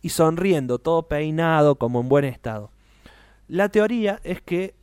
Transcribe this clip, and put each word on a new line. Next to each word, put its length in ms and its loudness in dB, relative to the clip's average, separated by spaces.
y 80 -8
sonriendo, 680 0
todo 300 -2
peinado, 680 2
como 240 -2
en 80 -4
buen 160 4
estado. 460 -10
La 200 -2
teoría 540 0
es 180 -8
que 420 -6